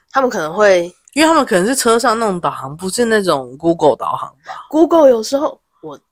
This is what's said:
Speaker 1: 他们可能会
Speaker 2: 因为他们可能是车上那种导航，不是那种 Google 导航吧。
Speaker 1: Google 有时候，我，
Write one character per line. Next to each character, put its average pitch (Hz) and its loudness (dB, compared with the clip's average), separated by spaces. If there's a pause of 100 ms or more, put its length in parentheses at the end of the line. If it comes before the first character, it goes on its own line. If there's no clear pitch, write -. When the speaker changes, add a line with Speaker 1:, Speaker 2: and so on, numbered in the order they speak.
(120)
Speaker 1:
他 269 0
们 254 0
可 220 -6
能 156 -6
会 185 2 (200)
Speaker 2:
因 285 0
为 320 4
他 330 2
们 294 2
可 220 -2
能 180 2
是 254 0
车 233 0
上 233 0
那 233 -2
种 185 -2
导 151 -4
航， 135 -10
不 185 -10
是 240 -2
那 220 0
种 139 -4
Google 156 0
导 - -6
航 - -12 (160)
吧。 - -18
Speaker 1:
Google 311 4
有 226 2
时 269 -4
候， 285 -6 (220)
我， 147 -18 (120)